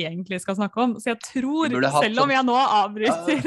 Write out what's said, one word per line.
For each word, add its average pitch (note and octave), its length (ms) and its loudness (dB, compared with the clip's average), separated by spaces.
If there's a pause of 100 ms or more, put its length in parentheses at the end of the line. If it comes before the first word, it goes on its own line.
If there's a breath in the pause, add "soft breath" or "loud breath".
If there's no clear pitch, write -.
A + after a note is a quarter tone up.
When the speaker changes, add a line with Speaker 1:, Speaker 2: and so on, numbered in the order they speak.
Speaker 1:
egentlig F3 400 -6
skal G3 160 -4
snakke G#3 240 -2
om, A#3+ 160 0
så A#3 140 -4
jeg A3+ 100 -4
tror, D4 480 -2
Speaker 2:
Vi B3 60 -2
burde B3+ 180 2
hatt D3 140 4
Speaker 1:
selv A#3 160 2
om - 20 4
Speaker 2:
sånn C#4 80 0
Speaker 1:
jeg C4 140 2
nå A#3+ 100 2
avbryter A3+ 880 0